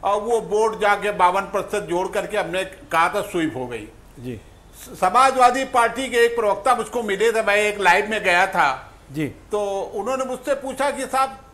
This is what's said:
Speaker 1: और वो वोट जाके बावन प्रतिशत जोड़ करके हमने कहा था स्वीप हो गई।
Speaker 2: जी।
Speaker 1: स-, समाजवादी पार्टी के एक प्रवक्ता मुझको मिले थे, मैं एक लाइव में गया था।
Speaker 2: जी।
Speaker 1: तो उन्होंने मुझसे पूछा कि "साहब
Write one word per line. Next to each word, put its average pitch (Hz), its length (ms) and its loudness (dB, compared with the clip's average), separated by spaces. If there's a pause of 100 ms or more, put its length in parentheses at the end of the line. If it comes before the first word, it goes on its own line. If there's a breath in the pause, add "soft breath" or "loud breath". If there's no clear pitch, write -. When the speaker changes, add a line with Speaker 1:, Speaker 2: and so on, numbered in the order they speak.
Speaker 1:
और 202 160 0
वो 226 200 0
वोट 208 400 0
जाके 202 300 2
बावन 185 320 2
प्रतिशत 190 420 -4
जोड़ 175 240 -2
करके 208 280 -4
हमने 185 280 -2
कहा 170 440 0
था 202 120 -2
स्वीप 160 360 -4
हो 127 100 -8
गई। 110 220 -10 (320)
Speaker 2:
जी। 120 200 -10 (340)
Speaker 1:
स-, - 260 -14
समाजवादी 254 640 4
पार्टी 247 440 0
के 254 80 -2
एक 233 200 4
प्रवक्ता 214 380 2
मुझको 233 280 -4
मिले 208 300 0
थे, 220 100 0
मैं 202 140 2
एक 208 220 0
लाइव 196 320 4
में 214 140 -4
गया 185 220 4
था। 165 460 0 (200)
Speaker 2:
जी। 147 140 -4
Speaker 1:
तो 196 540 -6
उन्होंने 247 440 -4
मुझसे 254 300 -4
पूछा 269 360 -4
कि 262 120 -6
"साहब 269 360 -2 (160)